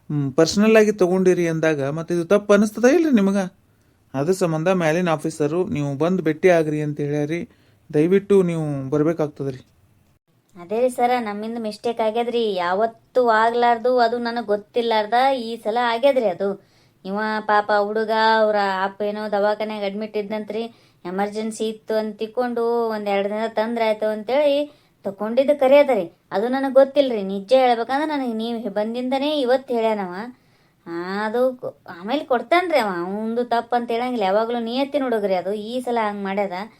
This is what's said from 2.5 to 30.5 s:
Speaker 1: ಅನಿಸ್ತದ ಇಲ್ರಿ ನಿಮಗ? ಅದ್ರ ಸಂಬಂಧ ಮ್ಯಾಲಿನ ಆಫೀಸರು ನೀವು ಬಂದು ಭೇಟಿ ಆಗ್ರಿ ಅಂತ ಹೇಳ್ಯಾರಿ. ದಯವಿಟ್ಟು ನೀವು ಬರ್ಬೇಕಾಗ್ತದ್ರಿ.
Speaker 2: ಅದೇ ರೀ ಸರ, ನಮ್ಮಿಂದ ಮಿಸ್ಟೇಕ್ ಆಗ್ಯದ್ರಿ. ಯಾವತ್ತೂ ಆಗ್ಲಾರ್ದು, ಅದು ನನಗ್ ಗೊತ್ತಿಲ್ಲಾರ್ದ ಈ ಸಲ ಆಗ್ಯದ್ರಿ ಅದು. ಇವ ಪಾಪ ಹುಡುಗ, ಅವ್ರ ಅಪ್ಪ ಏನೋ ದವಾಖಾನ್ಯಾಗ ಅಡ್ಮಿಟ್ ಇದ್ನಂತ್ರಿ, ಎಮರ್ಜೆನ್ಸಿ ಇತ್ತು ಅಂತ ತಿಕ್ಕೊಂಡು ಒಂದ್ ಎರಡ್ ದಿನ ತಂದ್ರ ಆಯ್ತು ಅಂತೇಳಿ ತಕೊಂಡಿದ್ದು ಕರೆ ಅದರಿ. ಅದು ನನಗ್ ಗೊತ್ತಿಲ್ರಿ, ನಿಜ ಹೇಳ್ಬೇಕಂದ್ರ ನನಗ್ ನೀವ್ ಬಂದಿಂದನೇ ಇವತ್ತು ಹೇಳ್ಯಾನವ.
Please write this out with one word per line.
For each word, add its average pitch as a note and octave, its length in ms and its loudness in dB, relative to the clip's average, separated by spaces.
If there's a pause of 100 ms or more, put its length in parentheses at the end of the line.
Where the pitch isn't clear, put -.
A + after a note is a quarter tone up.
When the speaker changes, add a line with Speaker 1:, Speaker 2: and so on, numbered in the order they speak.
Speaker 1:
ಅನಿಸ್ತದ G#3+ 320 2
ಇಲ್ರಿ D#4 300 4
ನಿಮಗ? G3 220 4 (800)
ಅದ್ರ C#3+ 180 0
ಸಂಬಂಧ E3+ 360 0
ಮ್ಯಾಲಿನ F3 400 2
ಆಫೀಸರು D#3 600 -2
ನೀವು C#3+ 280 -2
ಬಂದು F3 260 0
ಭೇಟಿ D#3 260 2
ಆಗ್ರಿ D#3 340 2
ಅಂತ D3+ 180 -4
ಹೇಳ್ಯಾರಿ. D3 480 -4 (460)
ದಯವಿಟ್ಟು F#3+ 480 4
ನೀವು D3+ 480 -2
ಬರ್ಬೇಕಾಗ್ತದ್ರಿ. D3 680 -2 (1040)
Speaker 2:
ಅದೇ F#3+ 200 -4
ರೀ B3+ 80 4
ಸರ, B3 300 0
ನಮ್ಮಿಂದ A3 420 -6
ಮಿಸ್ಟೇಕ್ A3+ 400 -6
ಆಗ್ಯದ್ರಿ. A3+ 540 0
ಯಾವತ್ತೂ G#3 760 0
ಆಗ್ಲಾರ್ದು, A#3 720 4
ಅದು A#3+ 200 2
ನನಗ್ A#3 280 -4
ಗೊತ್ತಿಲ್ಲಾರ್ದ G#3+ 680 -2 (220)
ಈ A#3 200 -6
ಸಲ A3+ 260 -4
ಆಗ್ಯದ್ರಿ A#3+ 440 2
ಅದು. F#3+ 400 -4 (380)
ಇವ G3 140 -4 (220)
ಪಾಪ G#3 300 2 (100)
ಹುಡುಗ, G#3+ 300 -2 (300)
ಅವ್ರ G#3+ 160 2 (280)
ಅಪ್ಪ G3 180 -6
ಏನೋ G#3 280 -4
ದವಾಖಾನ್ಯಾಗ G#3 540 -2
ಅಡ್ಮಿಟ್ G#3+ 320 -6
ಇದ್ನಂತ್ರಿ, G#3+ 460 -6 (420)
ಎಮರ್ಜೆನ್ಸಿ G#3+ 640 -4
ಇತ್ತು A3 260 -8
ಅಂತ G#3+ 240 -4
ತಿಕ್ಕೊಂಡು A#3 720 -2
ಒಂದ್ G#3+ 200 -6
ಎರಡ್ G3+ 200 0
ದಿನ G#3+ 200 -4
ತಂದ್ರ A3+ 380 -2
ಆಯ್ತು G#3+ 200 0
ಅಂತೇಳಿ C#4 680 0 (300)
ತಕೊಂಡಿದ್ದು A#3 560 0
ಕರೆ C4+ 180 6
ಅದರಿ. A3 400 2 (140)
ಅದು G#3 160 -2
ನನಗ್ C4+ 260 -2
ಗೊತ್ತಿಲ್ರಿ, C4+ 480 4
ನಿಜ G3 300 -4
ಹೇಳ್ಬೇಕಂದ್ರ B3+ 540 2
ನನಗ್ C4+ 300 -4
ನೀವ್ A3+ 340 -6
ಬಂದಿಂದನೇ B3+ 680 -2
ಇವತ್ತು C4 340 0
ಹೇಳ್ಯಾನವ. G#3+ 400 -2 (1120)